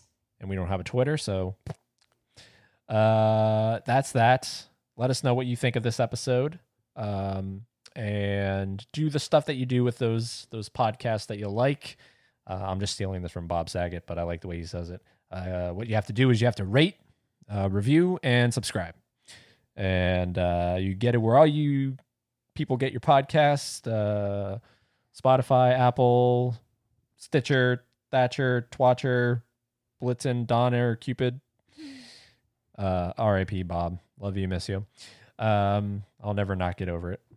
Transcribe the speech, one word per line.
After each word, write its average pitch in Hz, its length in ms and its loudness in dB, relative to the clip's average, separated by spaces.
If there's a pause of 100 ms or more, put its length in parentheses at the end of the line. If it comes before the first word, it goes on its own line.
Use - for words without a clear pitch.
(420)
and 95 80 -10
we 98 80 -4
don't 90 100 -4
have 92 140 -2
a - 20 -8
Twitter, 135 340 0
so, 95 380 -4 (1300)
uh, 110 1000 2
that's 131 280 0
that. 127 520 2 (320)
Let 123 120 0
us 127 140 -2
know 127 100 2
what 127 120 0
you 123 100 -2
think 120 200 0
of 113 80 -2
this 120 160 0
episode. 131 600 -2 (360)
Um, 98 680 -6 (300)
and 101 1000 -2
do 156 160 0
the 147 100 -2
stuff 147 280 2
that 151 80 -4
you 127 100 -4
do 123 180 2
with 120 140 0
those, 117 540 -4
those 110 180 -10
podcasts 110 580 -2
that 107 120 -8
you 104 80 -6
like. 123 500 -2 (500)
Uh, 92 200 -8
I'm 95 120 -4
just 101 160 -4
stealing 95 260 -6
this 87 100 -8
from 85 160 -10
Bob 85 220 -4
Saget, 87 380 -6
but 85 100 -8
I 85 60 -4
like 85 180 -6
the 95 60 -12
way 87 100 -8
he 85 80 -10
says 85 240 -10
it. 90 120 -14 (300)
Uh, 92 380 -6
what 101 180 -8
you 110 80 -2
have 104 120 -2
to 107 60 -6
do 127 160 4
is 113 120 4
you 120 60 2
have 117 80 0
to 98 100 -6
rate, 139 300 2 (580)
uh, 98 160 0
review, 151 540 2
and 120 300 2
subscribe. 92 420 -6 (800)
And, 90 600 0
uh, 87 420 0
you 95 140 -2
get 117 220 0
it 117 40 -4
where 113 180 4
all 156 100 10
you 143 500 0 (580)
people 143 220 -2
get 131 140 -2
your 120 100 -6
podcast, 143 840 2
uh, 101 720 -2 (640)
Spotify, 127 560 4
Apple, 123 800 4 (640)
Stitcher, 127 640 2 (280)
Thatcher, 123 600 2
Twatcher, 123 680 2 (600)
Blitzen, 123 460 -2
Donner, 120 480 2
Cupid. 127 440 -4 (1400)
Uh, 92 400 -2
R 107 220 2
I 95 40 0
P 92 200 -4
Bob. 85 360 -4 (200)
Love 98 180 -6
you, 95 100 -2
miss 92 220 -4
you. 101 160 -6 (520)
Um, 104 680 0 (200)
I'll 104 100 -4
never 98 220 -2
not 90 220 -2
get 92 120 -6
over 87 220 -6
it. - 100 -12 (160)